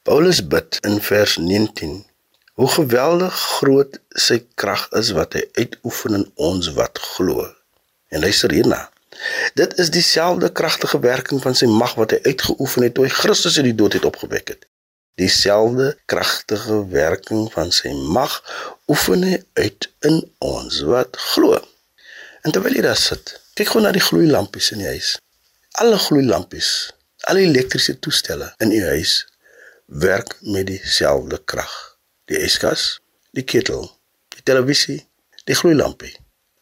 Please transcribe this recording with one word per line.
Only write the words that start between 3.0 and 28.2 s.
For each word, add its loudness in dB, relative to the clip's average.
groot 4
sy 0
krag -2
is -2
wat -2
hy -6
uitoefen -4
in -4
ons -2
wat -4
glo." -2
En -4
luister 0
hierna. 2
"Dit 0
is 2
dieselfde 0
kragtige -2
werking 0
van 0
sy 2
mag 2
wat 0
hy 4
uitgeoefen 0
het 2
toe 2
hy 2
Christus 0
uit 2
die 2
dood 2
het 0
opgewek -4
het. -16
Dieselfde 2
kragtige -2
werking 0
van -4
sy -2
mag -2
oefen 2
hy 0
uit -4
in 2
ons -6
wat 0
glo." 2
En -2
terwyl 0
jy 2
daar 0
sit, -6
kyk -2
gou 2
na 4
die 2
gloeilampies 2
in -8
die -6
huis. -6
Alle 4
gloeilampies, 0
alle 2
elektriese 2
toestelle -4